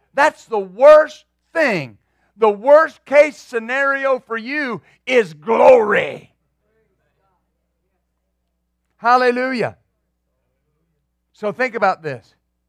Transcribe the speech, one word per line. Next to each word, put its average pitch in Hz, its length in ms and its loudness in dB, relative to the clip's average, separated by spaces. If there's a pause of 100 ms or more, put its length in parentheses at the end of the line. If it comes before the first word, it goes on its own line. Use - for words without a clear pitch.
(140)
That's 285 320 -2
the 220 120 -8
worst 262 680 4 (260)
thing. 180 460 -4 (380)
The 214 140 0
worst 277 540 2
case 294 320 0
scenario 269 840 -6
for 226 180 -12
you 247 440 -8 (240)
is 220 300 -2
glory. 208 1000 0 (2500)
Hallelujah. 247 800 -2 (1600)
So 208 200 -10
think 247 220 -8
about 196 280 -4
this. 135 320 -14 (340)